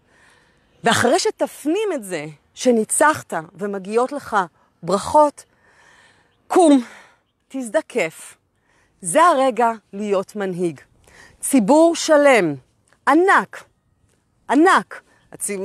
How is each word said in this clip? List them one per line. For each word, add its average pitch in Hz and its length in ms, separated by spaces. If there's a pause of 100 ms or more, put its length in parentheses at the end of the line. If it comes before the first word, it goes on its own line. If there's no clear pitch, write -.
(840)
ואחרי 226 340
שתפנים 392 760
את 233 100
זה 165 220 (280)
שניצחת 226 800 (200)
ומגיעות 202 580
לך 254 240 (460)
ברכות, 240 640 (1000)
קום, 285 380 (640)
תזדקף. 233 880 (640)
זה 202 240
הרגע 262 460 (220)
להיות 202 440
מנהיג. 180 440 (600)
ציבור 294 560
שלם, 269 580 (540)
ענק, 330 560 (880)
ענק, 294 500 (320)
הצי-, - 320